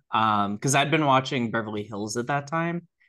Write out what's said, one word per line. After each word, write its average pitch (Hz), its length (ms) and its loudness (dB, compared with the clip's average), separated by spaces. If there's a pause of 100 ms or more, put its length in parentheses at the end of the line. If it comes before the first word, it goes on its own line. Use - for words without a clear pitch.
(100)
um, 104 480 2
'cause 135 160 0
I'd 143 160 2
been 156 140 2
watching 131 460 2
Beverly 107 320 -4
Hills 107 340 -6
at 120 120 -2
that 143 180 -2
time. 170 420 -4 (200)